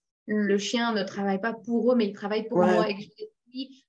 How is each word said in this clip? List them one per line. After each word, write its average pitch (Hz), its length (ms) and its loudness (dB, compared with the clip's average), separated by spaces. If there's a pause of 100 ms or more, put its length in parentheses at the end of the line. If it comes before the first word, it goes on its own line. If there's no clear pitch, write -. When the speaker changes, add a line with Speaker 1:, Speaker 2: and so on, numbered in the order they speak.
(260)
Speaker 1:
le 208 320 2
chien 233 340 -2
ne 202 120 0
travaille 196 360 -2
pas 226 140 -4
pour 233 380 0
eux, 254 40 4
mais 214 100 2
il 196 60 -4
travaille 214 360 -4
pour - 100 -2
Speaker 2:
Ouais. 214 160 6
Speaker 1:
moi 214 140 2
et 202 80 -2
que - 60 -12
je - 60 -16 (100)
les - 120 -12 (200)
suis 254 380 -12